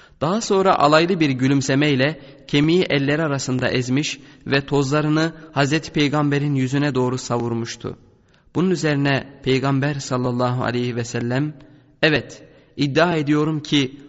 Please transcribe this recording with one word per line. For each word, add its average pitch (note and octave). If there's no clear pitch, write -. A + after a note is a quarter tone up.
Daha F3+
sonra F#3+
alaylı D#3+
bir D3+
gülümsemeyle C3+
kemiği D#3+
elleri C#3+
arasında C3+
ezmiş B2+
ve C#3
tozlarını D3+
Hazreti C#3+
Peygamber'in C#3+
yüzüne C3+
doğru B2+
savurmuştu. A#2
Bunun F3+
üzerine C#3+
Peygamber C3+
sallallahu B2
aleyhi A#2+
ve A#2
sellem, B2
"Evet, D3+
iddia D#3
ediyorum D3+
ki C#3